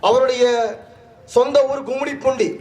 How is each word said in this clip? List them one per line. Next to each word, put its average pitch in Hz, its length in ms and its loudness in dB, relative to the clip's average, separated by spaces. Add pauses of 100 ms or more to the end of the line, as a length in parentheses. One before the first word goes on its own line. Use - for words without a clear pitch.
அவருடைய 247 440 2 (880)
சொந்த 285 320 2
ஊர் 269 220 -4
கும்மிடிப்பூண்டி. 262 600 -2 (120)